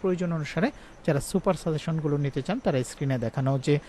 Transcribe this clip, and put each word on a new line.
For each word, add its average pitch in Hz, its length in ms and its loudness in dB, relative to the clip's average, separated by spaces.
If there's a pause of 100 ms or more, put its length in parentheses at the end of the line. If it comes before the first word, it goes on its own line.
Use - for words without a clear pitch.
প্রয়োজন 180 300 0
অনুসারে 165 400 0 (360)
যারা 139 120 4
সুপার 190 340 2
সাজেশনগুলো 156 640 0
নিতে 143 240 0
চান 196 180 -2
তারা 143 240 2
স্ক্রিনে 135 340 -2
দেখানো 131 420 0
যে 147 300 2